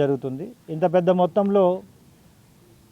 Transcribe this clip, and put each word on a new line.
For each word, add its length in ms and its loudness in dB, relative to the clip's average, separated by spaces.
జరుగుతుంది. 460 -4
ఇంత 160 -2
పెద్ద 140 2
మొత్తంలో 440 2